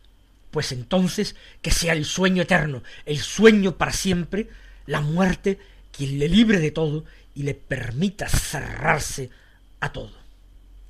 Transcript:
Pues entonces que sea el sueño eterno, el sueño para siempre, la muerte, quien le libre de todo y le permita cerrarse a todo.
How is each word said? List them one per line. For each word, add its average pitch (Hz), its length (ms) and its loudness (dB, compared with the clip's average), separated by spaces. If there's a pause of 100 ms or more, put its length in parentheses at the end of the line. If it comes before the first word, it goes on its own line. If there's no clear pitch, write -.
(500)
Pues 143 220 -4
entonces 185 640 -2 (240)
que 160 100 -4
sea 165 220 2
el 151 140 0
sueño 185 360 2
eterno, 151 400 0 (220)
el 151 140 -4
sueño 202 580 4
para 143 160 -2
siempre, 190 560 -2 (380)
la 151 140 -2
muerte, 180 580 0 (340)
quien 139 260 -4
le 143 100 0
libre 208 320 6
de 151 100 0
todo 156 340 -2 (300)
y 143 80 -8
le 139 100 -4
permita 131 760 -4
cerrarse 135 1000 -2 (520)
a 151 120 -4
todo. 123 240 -14 (720)